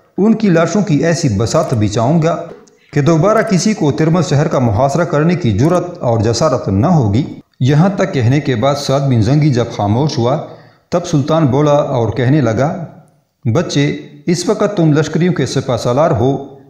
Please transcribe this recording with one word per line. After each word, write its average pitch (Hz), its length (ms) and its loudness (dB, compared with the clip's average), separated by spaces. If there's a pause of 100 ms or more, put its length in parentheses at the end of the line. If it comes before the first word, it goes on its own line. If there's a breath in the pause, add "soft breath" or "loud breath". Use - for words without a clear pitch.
(180)
उनकी 208 320 2
लाशों 165 320 2
की 143 200 0
ऐसी 160 260 0
बसात 117 460 0
बिछाऊँगा 117 580 0 (600 soft breath)
कि 151 80 2
दोबारा 170 400 2
किसी 196 320 0
को 147 160 0
तिरमज 160 340 0
शहर 151 240 0
का 156 120 0
मुहासरा 127 440 0
करने 165 320 0
की 117 160 0
जुर्रत 170 500 0
और 117 200 0
जसारत 120 460 0
न 98 180 2
होगी। 139 400 2 (360)
यहाँ 151 340 4
तक 190 160 -2
कहने 131 280 2
के 135 140 -2
बाद 135 220 0
साद 139 260 -2
बिन 127 200 2
जंगी 147 280 2
जब 117 220 0
खामोश 110 460 -2
हुआ 123 180 0 (560 loud breath)
तब 180 100 -2
सुल्तान 156 440 0
बोला 147 260 2
और 143 380 0
कहने 135 300 0
लगा, 117 280 0 (760)
"बच्चे, 139 400 0 (440)
इस 175 200 -2
वक्त 208 280 -2
तुम 160 160 4
लश्करियों 156 400 0
के 139 140 -2
सिपा 127 300 -4
सालार 135 360 0
हो, 131 580 -2